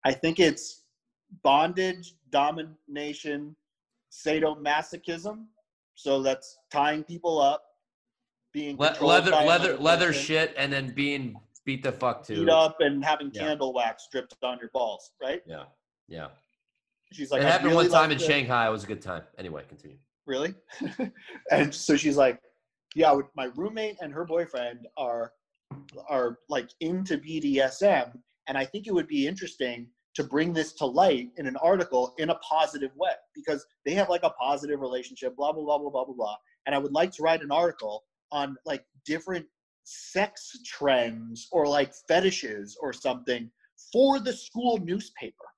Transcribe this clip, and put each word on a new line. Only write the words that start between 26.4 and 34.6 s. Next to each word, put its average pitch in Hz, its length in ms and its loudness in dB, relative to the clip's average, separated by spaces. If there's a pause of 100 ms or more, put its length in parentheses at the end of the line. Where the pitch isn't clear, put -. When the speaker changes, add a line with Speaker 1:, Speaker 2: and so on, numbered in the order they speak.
Speaker 1:
like, 127 220 -4 (100)
into 185 380 -2
B 156 220 -6
D 139 200 2
S 131 220 2
M, 139 400 2 (260)
and 135 100 -4
I 135 60 0
think 202 220 -10
it 214 80 -4
would 170 140 2
be 143 180 0
interesting 127 640 -6 (280)
to 143 80 -2
bring 151 280 0
this 160 220 -2
to 147 120 -2
light 131 500 4
in 151 100 -8
an 131 120 -6
article 165 600 2
in 156 120 -2
a 131 60 2
positive 151 600 -2
way, 170 160 -2 (220)
because 147 300 -6 (200)
they 143 100 -2
have, 190 140 2
like, 175 160 0
a 160 60 4
positive 143 500 -2